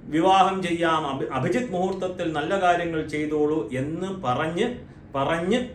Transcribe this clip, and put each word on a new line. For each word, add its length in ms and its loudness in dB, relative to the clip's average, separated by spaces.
വിവാഹം 600 4
ചെയ്യാം, 440 0
അഭി-, 220 -4
അഭിജിത്ത് 440 -2
മുഹൂർത്തത്തിൽ 600 -2
നല്ല 280 0
കാര്യങ്ങൾ 460 2
ചെയ്തോളൂ" 640 0
എന്ന് 520 -4
പറഞ്ഞ്, 520 0
പറഞ്ഞ് 600 0